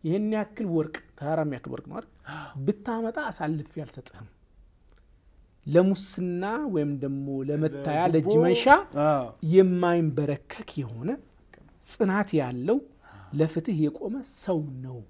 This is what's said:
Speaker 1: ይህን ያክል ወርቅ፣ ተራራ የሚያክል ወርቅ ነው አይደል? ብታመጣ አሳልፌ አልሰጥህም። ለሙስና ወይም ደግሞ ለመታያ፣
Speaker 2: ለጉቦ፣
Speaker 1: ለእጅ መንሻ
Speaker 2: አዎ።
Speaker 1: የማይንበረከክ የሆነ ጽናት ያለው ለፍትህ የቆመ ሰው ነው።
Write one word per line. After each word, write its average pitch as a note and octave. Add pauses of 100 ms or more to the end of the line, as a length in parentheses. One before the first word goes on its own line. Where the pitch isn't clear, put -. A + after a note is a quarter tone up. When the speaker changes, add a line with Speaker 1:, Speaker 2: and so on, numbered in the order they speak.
Speaker 1:
ይህን F#3+
ያክል G#3+
ወርቅ፣ D#3 (180)
ተራራ D#3
የሚያክል C3+
ወርቅ -
ነው D3
አይደል? - (480)
ብታመጣ A3+
አሳልፌ D#3
አልሰጥህም። A#2 (1400)
ለሙስና F3+ (260)
ወይም D3
ደግሞ C#3 (200)
ለመታያ፣ D3
Speaker 2:
ለጉቦ፣ F3 (160)
Speaker 1:
ለእጅ G#4+
መንሻ F3 (360)
Speaker 2:
አዎ። C#3+ (240)
Speaker 1:
የማይንበረከክ E3+
የሆነ A#2+ (760)
ጽናት G3
ያለው C#3 (560)
ለፍትህ D#3+
የቆመ D#3 (200)
ሰው F3+ (220)
ነው። B2+ (120)